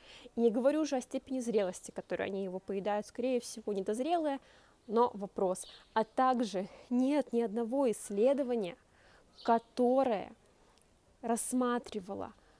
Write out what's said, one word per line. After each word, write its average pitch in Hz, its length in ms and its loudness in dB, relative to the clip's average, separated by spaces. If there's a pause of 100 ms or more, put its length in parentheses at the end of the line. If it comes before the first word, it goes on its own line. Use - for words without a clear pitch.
(360)
И 233 40 -2
не 233 120 6
говорю 277 300 2
уже 285 160 -2
о - 20 0
степени 262 400 -6
зрелости, 202 500 -2
которой 185 380 -6
они 196 160 -4
его 185 160 -6
поедают, 202 460 -4
скорее 247 340 -2
всего, - 320 -8
недозрелое, 269 680 0 (480)
но 233 280 4
вопрос. 190 520 -2 (280)
А 220 100 2
также 233 640 0 (220)
нет 262 420 2
ни 233 80 2
одного 233 500 0
исследования, 233 880 0 (640)
которое 247 880 2 (920)
рассматривало, 233 1120 -2 (260)